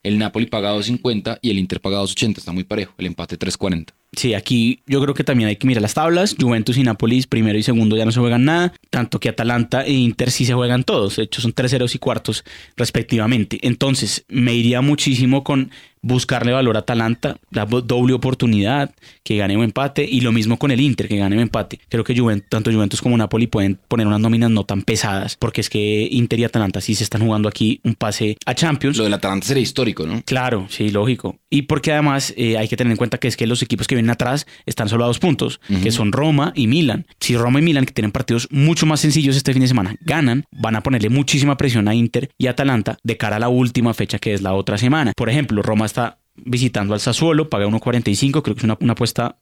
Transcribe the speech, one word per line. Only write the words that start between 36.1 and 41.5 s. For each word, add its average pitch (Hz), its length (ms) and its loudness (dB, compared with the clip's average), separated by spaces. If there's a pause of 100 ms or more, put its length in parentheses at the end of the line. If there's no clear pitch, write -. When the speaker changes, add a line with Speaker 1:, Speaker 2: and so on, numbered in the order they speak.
Speaker 2:
Roma 147 440 0
y 123 120 2
Milan. 135 400 0 (120)
Si - 160 -2
Roma 120 220 2
y 147 60 4
Milan, 143 220 2
que - 80 -12
tienen 104 180 -2
partidos 120 400 -2
mucho 156 340 2
más 156 140 2
sencillos 143 360 2
este 139 180 0
fin 131 100 4
de 127 60 4
semana, 107 320 0
ganan, 139 500 0
van - 240 -2
a 107 80 -2
ponerle 117 260 0
muchísima 139 480 2